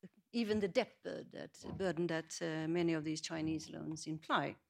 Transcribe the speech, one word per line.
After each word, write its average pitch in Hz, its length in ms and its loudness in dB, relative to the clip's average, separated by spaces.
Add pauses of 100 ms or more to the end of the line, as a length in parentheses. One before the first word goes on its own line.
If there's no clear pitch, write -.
(320)
even 214 300 2
the 196 80 4
debt 208 240 2 (100)
bur-, - 300 -4
that, - 440 -8
burden 175 300 2
that, 160 340 -2
uh, 160 260 0
many 170 260 4
of 156 100 0
these 156 160 0
Chinese 160 500 -2
loans 156 380 -6
imply. 156 480 0 (140)